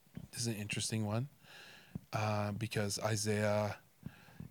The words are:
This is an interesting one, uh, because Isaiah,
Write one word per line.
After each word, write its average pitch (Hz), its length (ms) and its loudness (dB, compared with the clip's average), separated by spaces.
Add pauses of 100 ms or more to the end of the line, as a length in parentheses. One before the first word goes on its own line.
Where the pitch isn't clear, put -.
(300)
This - 120 -6
is 117 40 0
an 117 80 -2
interesting 104 500 -2
one, 113 240 0 (840)
uh, 104 400 2
because 104 480 0
Isaiah, 104 760 2 (760)